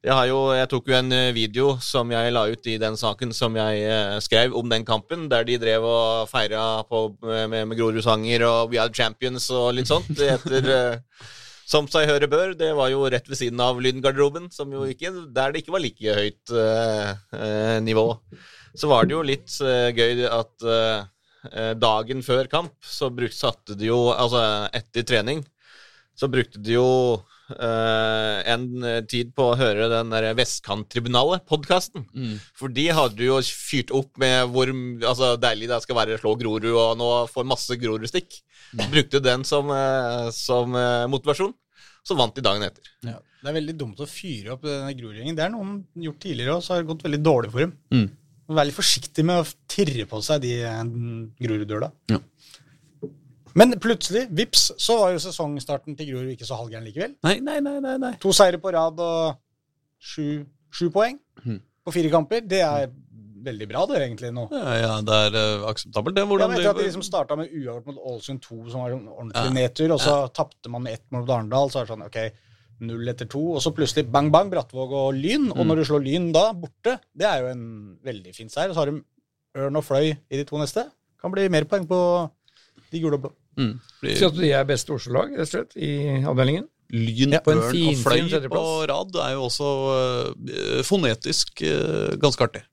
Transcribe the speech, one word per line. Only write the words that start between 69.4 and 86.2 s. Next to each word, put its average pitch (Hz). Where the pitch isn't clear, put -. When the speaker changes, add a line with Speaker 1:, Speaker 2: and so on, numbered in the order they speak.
Speaker 2:
Ja. -
Speaker 3:
nedtur, 160
og 139
så 139
Speaker 2:
Ja. 131
Speaker 3:
tapte -
man 120
med 117
ett -
mål 123
mot -
Arendal, 127
så 135
er 110
det 110
sånn, 107
ok, 113
null 117
etter 123
to, 160
og 139
så 165
plutselig 131
bang, 143
bang, 190
Brattvåg 131
og 135
Lyn, 214
og -
Speaker 2:
Mm. 165
Speaker 3:
når 160
du 156
slår 143
Lyn 170
da, 196
borte, 190
det 160
er 185
jo 127
en 113
veldig 98
fin 110
seier. 170
Og 170
så 160
har 147
de 147
Ørn 139
og 151
Fløy 147
i 135
de 143
to 147
neste. 190
Kan 208
bli 196
mer 156
poeng 190
på 175
de 165
gule 156
og 135
blå. 143
Speaker 2:
Mm. 123
Blir -
Speaker 4:
Så 196
at 156
de 160
er 135
beste 139
Oslo-lag, 131
rett 285
og 160
slett, -
i 143